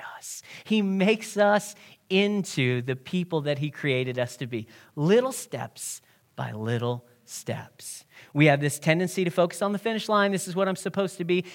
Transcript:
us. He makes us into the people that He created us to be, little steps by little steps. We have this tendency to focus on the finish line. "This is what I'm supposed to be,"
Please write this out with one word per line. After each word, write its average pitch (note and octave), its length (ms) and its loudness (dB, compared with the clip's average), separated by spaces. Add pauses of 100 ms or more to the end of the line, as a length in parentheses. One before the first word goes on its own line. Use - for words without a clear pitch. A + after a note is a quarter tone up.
(160)
us. - 260 -16 (220)
He G#3+ 160 2
makes G3 560 2
us G3+ 380 4 (340)
into F#3+ 720 2
the C3 160 -2
people F3 460 -2
that C#3+ 160 -2
He D3 120 -2
created B2+ 480 -2
us A#2+ 200 -4
to C3 80 -6
be, A#2 200 -6 (300)
little A3 360 4
steps - 680 -10 (360)
by B2 160 -6
little A#2 520 -2 (220)
steps. - 800 -12 (260)
We D3 140 6
have C#3+ 160 6
this C#3+ 160 -2
tendency F3 460 0
to E3+ 60 0
focus E3+ 300 0
on G3+ 120 0
the G3+ 60 -4
finish A3 300 -4
line. G3+ 240 4
"This F#3 160 -4
is F3 80 -6
what F#3+ 100 2
I'm F#3+ 100 -2
supposed G3 420 -4
to F3 60 -6
be," F3+ 200 2 (100)